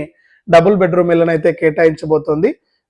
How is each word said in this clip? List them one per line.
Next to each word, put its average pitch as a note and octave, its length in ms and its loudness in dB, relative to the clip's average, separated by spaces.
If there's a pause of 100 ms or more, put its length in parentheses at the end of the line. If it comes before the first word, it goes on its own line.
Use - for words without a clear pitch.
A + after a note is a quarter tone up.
(480)
డబుల్ E3+ 280 4
బెడ్‌రూమ్ F3+ 360 0
ఇళ్లను E3+ 220 0
అయితే D#3+ 180 0
కేటాయించబోతోంది. D#3 1000 -2 (380)